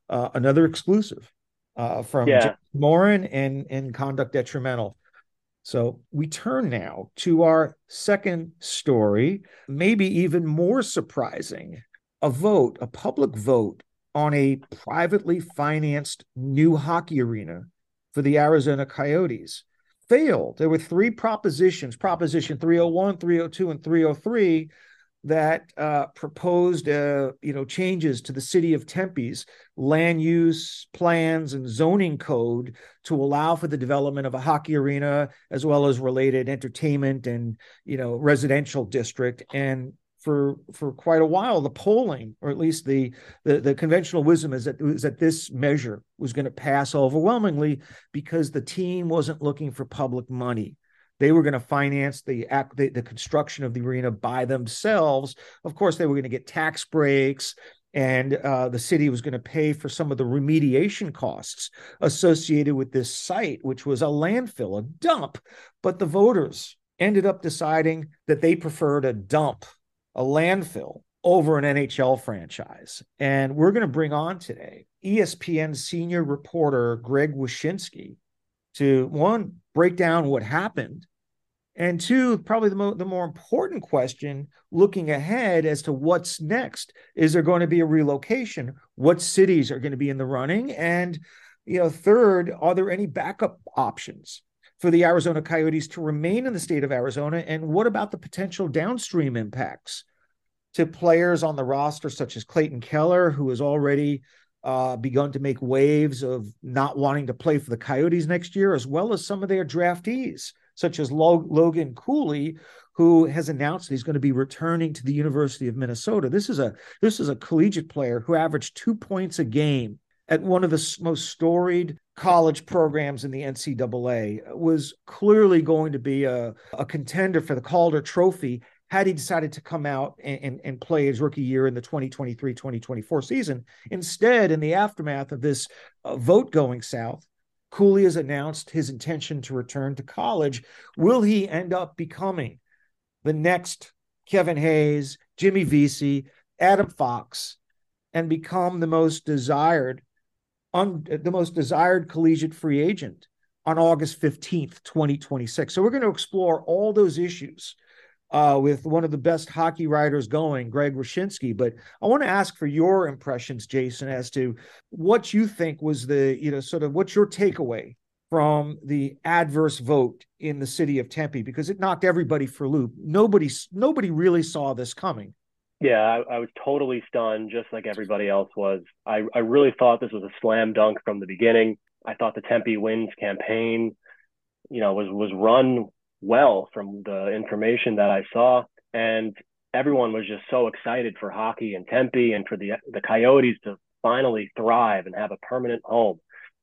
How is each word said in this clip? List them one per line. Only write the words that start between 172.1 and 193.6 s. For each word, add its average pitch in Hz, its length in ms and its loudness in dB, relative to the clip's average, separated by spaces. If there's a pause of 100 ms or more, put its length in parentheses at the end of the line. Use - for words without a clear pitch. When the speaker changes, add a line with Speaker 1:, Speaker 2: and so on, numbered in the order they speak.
Speaker 1:
for 139 180 -10
a 135 40 -2
loop. 131 300 -2
Nobody 190 480 4
s-, - 240 -10
nobody 226 400 0
really 170 320 2
saw 143 320 -4
this 120 180 -10
coming. 113 400 -8 (480)
Speaker 2:
Yeah, 117 200 4
I, 117 340 0
I 117 60 -2
was 117 80 -8 (160)
totally 139 420 -2
stunned, 110 460 -4
just 113 200 -8
like 113 140 -8
everybody 101 420 -4
else 98 280 0
was. 98 240 -2 (260)
I, 107 160 -2 (100)
I 120 60 0
really 123 400 4
thought 120 220 6
this 113 100 -6
was 101 140 -8
a 95 160 -12
slam 110 320 2
dunk 107 320 4
from 101 160 -4
the 95 60 -8
beginning. 110 520 4 (260)
I 107 100 -8
thought 113 200 -2
the 107 60 -8
Tempe 113 360 0
Wins 110 340 -2 (100)
campaign, 113 760 -2 (760)
you 120 100 -6
know, 101 140 2
was, 101 140 -2
was 101 240 -4
run 117 540 4 (360)
well 113 500 4
from 101 320 -12
the 98 240 -6
information 110 680 -2
that 101 140 4
I 98 220 0
saw. 123 320 4 (280)
And 110 440 -2 (360)
everyone 139 400 2
was 110 140 -4
just 101 240 -10
so 127 160 2
excited 117 540 -4
for 101 100 -8
hockey 110 440 -6
in 90 100 -10
Tempe 123 480 2
and 101 160 -4
for 107 80 -6
the, 101 160 -6 (180)
the 101 120 -8
Coyotes 120 640 4